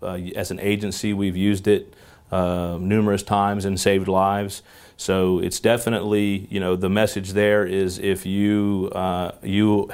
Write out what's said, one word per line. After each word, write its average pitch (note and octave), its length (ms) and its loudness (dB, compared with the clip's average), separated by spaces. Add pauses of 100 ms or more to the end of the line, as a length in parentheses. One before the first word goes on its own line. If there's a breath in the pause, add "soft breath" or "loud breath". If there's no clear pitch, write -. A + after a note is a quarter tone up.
uh, F2+ 160 -6 (160)
as G2+ 160 -6
an F2+ 80 -8
agency, G#2 540 -2
we've G2 240 -2
used G2 320 2
it, - 260 2 (380 soft breath)
uh, F2+ 480 -2
numerous G2+ 420 2
times G2+ 420 0
and G2 140 -2
saved G2 300 2
lives. G2 560 0 (320 soft breath)
So F#2 420 0
it's F2+ 220 -4
definitely, G#2 880 0
you G2 80 -4
know, F#2 160 0
the F#2 160 0
message G2+ 440 0
there G#2 300 4
is F#2 360 -2
if G2 260 -2
you, G2+ 640 0
uh, F2+ 400 -4 (120)
you G#2 500 2